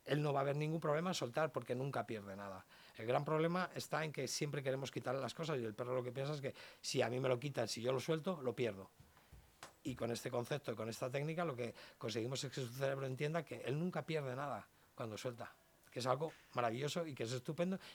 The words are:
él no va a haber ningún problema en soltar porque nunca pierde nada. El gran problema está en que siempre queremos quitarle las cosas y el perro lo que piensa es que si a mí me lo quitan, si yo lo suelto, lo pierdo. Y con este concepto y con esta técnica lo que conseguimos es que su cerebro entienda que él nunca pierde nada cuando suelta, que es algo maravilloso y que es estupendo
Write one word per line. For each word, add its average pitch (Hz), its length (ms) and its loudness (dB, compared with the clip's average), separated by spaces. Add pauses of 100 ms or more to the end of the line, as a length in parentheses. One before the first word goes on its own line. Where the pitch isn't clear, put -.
él 147 160 4
no 147 100 4
va 139 80 6
a - 20 4
haber 139 140 4
ningún 156 240 2
problema 156 300 4
en 175 40 2
soltar 147 380 2
porque 123 220 -2
nunca 131 320 0
pierde 101 280 -6
nada. 98 300 -8 (320)
El 113 100 -8
gran 131 160 6
problema 165 520 2
está 151 280 -2
en 156 100 -2
que 135 140 -2
siempre 143 360 -2
queremos 135 280 0
quitarle 131 300 -2
las 120 140 -4
cosas 156 240 0
y 120 60 0
el 107 100 -2
perro 123 200 -2
lo 127 80 2
que 123 80 -4
piensa 135 220 -2
es 147 80 -4
que 131 140 -4 (260)
si - 220 4
a 117 80 6
mí 123 100 2
me 135 80 2
lo 123 100 6
quitan, 127 300 0
si - 140 -4
yo 123 100 4
lo 131 80 2
suelto, 160 400 0
lo 120 160 0
pierdo. 101 320 0 (920)
Y 131 120 -2
con 117 160 0
este 120 200 -2
concepto 123 420 0
y - 20 0
con 110 140 -2
esta 123 220 -2
técnica 156 340 0
lo 147 100 0
que 117 200 -4 (240)
conseguimos 120 440 -2
es 135 80 -4
que 139 120 -4
su 120 100 -2
cerebro 135 320 0
entienda 147 400 0
que - 160 -8
él 135 180 0
nunca 170 280 0
pierde 143 280 -2
nada 131 320 -4 (280)
cuando 110 240 -4
suelta, 117 340 -6 (380)
que - 80 -6
es 120 80 0
algo 143 260 2 (220)
maravilloso 131 520 2
y 147 80 -6
que 117 100 -2
es 113 80 -2
estupendo 175 460 0 (160)